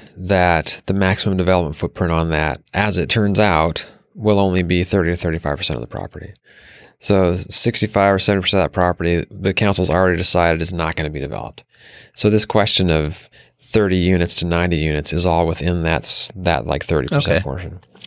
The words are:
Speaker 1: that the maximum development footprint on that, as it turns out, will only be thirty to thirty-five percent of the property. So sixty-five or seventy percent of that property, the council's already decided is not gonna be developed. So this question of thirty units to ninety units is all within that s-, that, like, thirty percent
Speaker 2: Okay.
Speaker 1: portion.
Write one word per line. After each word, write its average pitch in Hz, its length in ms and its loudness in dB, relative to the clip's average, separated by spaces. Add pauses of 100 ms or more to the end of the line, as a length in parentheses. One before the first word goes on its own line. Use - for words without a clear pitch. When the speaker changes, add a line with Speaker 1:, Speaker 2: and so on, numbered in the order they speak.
(160)
Speaker 1:
that 90 720 2
the 98 80 -2
maximum 98 420 0
development 90 400 2
footprint 85 380 -2
on 82 160 0
that, 78 320 -2 (140)
as 101 220 0
it 76 120 -2
turns 101 300 0
out, 85 520 0 (260)
will 107 220 2
only 92 240 2
be 87 200 0
thirty 87 280 0
to 87 40 -2
thirty-five 80 420 -4
percent - 200 -4
of 57 40 -10
the - 140 -10
property. - 380 -12 (640)
So 92 360 2
sixty-five 98 800 0
or 92 40 2
seventy 98 220 2
percent 95 220 2
of 76 80 -2
that - 20 -16
property, 87 560 0
the 98 240 -4
council's 98 360 0
already 90 280 2
decided 85 440 2
is 82 120 -4
not 82 220 -4
gonna 78 160 -6
be 76 80 -10
developed. - 440 -10 (520)
So - 140 2
this 104 160 4
question 98 440 2
of 78 400 -2 (320)
thirty 101 360 2
units 87 380 2
to - 100 -2
ninety 87 320 0
units 76 360 -2
is 87 120 0
all 85 200 2
within 82 380 -2
that 80 200 0
s-, - 320 0
that, 85 300 0
like, 71 180 -4
thirty 71 240 0
percent 85 300 0
Speaker 2:
Okay. - 60 -2
Speaker 1:
portion. 80 360 -10 (280)